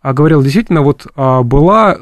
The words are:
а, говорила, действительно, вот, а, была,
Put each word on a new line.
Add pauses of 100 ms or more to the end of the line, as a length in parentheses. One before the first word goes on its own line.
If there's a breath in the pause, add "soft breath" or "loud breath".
а,
говорила,
действительно,
вот,
а,
была,